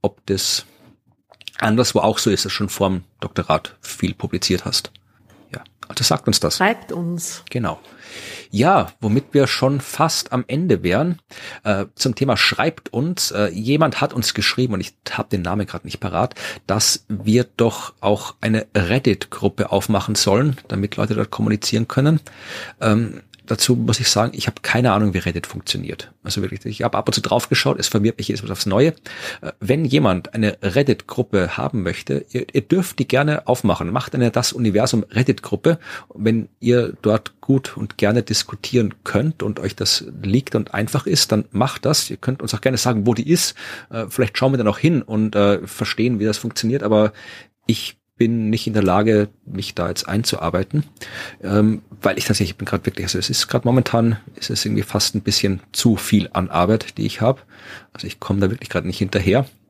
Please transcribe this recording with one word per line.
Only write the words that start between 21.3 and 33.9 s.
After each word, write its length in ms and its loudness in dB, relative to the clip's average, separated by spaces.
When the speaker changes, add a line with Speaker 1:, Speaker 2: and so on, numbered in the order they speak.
Speaker 1:
können. 340 2
Ähm, 400 0
dazu 300 2
muss 240 0
ich 100 0
sagen, 260 2
ich 100 -6
hab 160 -6
keine 300 2
Ahnung, 240 2
wie 20 2
Reddit 300 -4
funktioniert. 640 -8
Also 200 -4
wirklich, 240 -8
ich 160 -6
hab 120 0
ab 140 0
und 60 -2
zu 60 0
drauf 280 0
geschaut, 300 2
es 80 -4
verwirrt 320 0
mich 80 -6
jedes 160 -4
Mal 80 -10
aufs 160 -4
Neue. 220 4
Äh, 180 -12
wenn 260 0
jemand 500 2
eine 260 0
Reddit-Gruppe 960 0
haben 240 -2
möchte, 500 -4
ihr, 220 -4
ihr 80 2
dürft 380 -2
die 80 0
gerne 400 0
aufmachen. 440 0